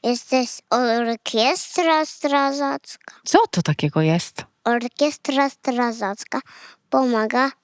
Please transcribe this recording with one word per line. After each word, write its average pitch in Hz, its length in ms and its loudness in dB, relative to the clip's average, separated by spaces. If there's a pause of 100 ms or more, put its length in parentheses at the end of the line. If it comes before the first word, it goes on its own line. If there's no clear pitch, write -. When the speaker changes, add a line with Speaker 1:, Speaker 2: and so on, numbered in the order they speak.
Speaker 1:
Jesteś 240 460 0 (220)
orkiestra 247 1400 0
strażacka. 277 1080 -2 (100)
Speaker 2:
Co - 140 4 (120)
to 170 120 -2
takiego 147 400 0
jest? 160 420 0 (200)
Speaker 1:
Orkiestra 269 880 0
strażacka 233 920 -4 (500)
pomaga 240 600 2 (140)